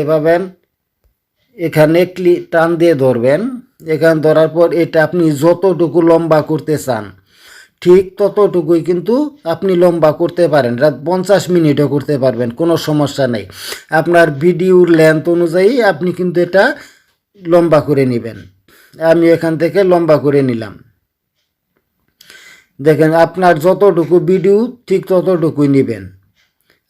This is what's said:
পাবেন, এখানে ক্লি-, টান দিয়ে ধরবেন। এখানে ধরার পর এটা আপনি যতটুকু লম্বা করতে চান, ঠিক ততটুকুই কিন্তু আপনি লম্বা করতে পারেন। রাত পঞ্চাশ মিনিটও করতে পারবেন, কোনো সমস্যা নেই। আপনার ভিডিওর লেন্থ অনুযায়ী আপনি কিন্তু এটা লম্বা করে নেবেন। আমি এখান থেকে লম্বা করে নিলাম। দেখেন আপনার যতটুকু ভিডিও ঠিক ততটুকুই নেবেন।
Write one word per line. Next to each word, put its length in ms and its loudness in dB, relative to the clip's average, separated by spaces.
পাবেন, 360 0
এখানে 420 0
ক্লি-, 280 0
টান 260 0
দিয়ে 180 2
ধরবেন। 460 0
এখানে 340 0
ধরার 280 2
পর 240 0
এটা 300 -2
আপনি 200 -2
যতটুকু 600 0
লম্বা 400 2
করতে 360 -4
চান, 280 -6
ঠিক 220 4
ততটুকুই 680 0
কিন্তু 320 -2
আপনি 300 -4
লম্বা 360 2
করতে 360 -2
পারেন। 300 0
রাত 180 0
পঞ্চাশ 440 0
মিনিটও 380 0
করতে 300 -4
পারবেন, 340 -2
কোনো 260 -2
সমস্যা 500 -4
নেই। 180 -6
আপনার 380 2
ভিডিওর 460 2
লেন্থ 400 2
অনুযায়ী 420 0
আপনি 320 -2
কিন্তু 280 -6
এটা 220 0
লম্বা 400 2
করে 240 0
নেবেন। 320 -6
আমি 360 0
এখান 280 0
থেকে 260 -2
লম্বা 340 2
করে 240 0
নিলাম। 320 -6
দেখেন 320 2
আপনার 340 2
যতটুকু 560 2
ভিডিও 280 2
ঠিক 220 -2
ততটুকুই 680 0
নেবেন। 260 -2